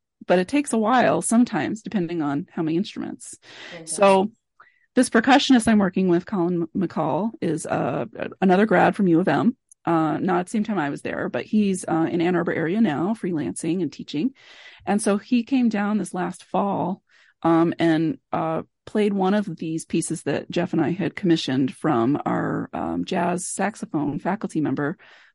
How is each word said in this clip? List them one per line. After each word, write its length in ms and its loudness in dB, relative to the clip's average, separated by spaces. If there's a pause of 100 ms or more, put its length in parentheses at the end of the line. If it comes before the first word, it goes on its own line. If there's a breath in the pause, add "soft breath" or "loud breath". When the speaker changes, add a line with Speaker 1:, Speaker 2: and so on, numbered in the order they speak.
(260)
Speaker 1:
but 140 4
it 80 -2
takes 240 -2
a 60 0
while 440 4
sometimes, 600 0
depending 400 -4
on 280 -4
how 140 -6
many 140 -2
instruments. 600 -8 (380 loud breath)
Speaker 2:
Mm-hmm. 100 -14
Speaker 1:
So 460 4 (640 soft breath)
this 140 4
percussionist 580 4
I'm 120 4
working 280 2
with, 180 2
Colin 480 -2
M-, 140 -2
McCall, 440 -2 (100)
is, 240 -4
uh, 400 -2 (360)
another 240 4
grad 300 4
from 140 2
U 100 6
of 80 0
M. 300 2 (280)
Uh, 340 0
not 200 0
at 60 -4
the 60 -16
same 120 -2
time 160 -4
I 100 -2
was 120 -8
there, 260 -6
but 160 -6
he's, 420 0
uh, 240 0
in 120 -2
Ann 160 0
Arbor 160 -2
area 260 -2
now, 340 2
freelancing 680 -4
and 100 -2
teaching. 400 -4 (540 loud breath)
And 160 0
so 160 0
he 260 0
came 240 0
down 300 0
this 160 -6
last 320 -8
fall, 560 -2 (400 soft breath)
um, 360 4
and, 420 2 (120)
uh, 300 -2 (240)
played 280 0
one 200 2
of 240 -2
these 280 -6
pieces 380 -4
that 280 -4
Jeff 220 -2
and 80 2
I 100 0
had 240 -4
commissioned 580 0
from 520 0
our, 480 -2
um, 320 -4
jazz 420 -2
saxophone 720 -4
faculty 400 -4
member, 380 -2 (380 soft breath)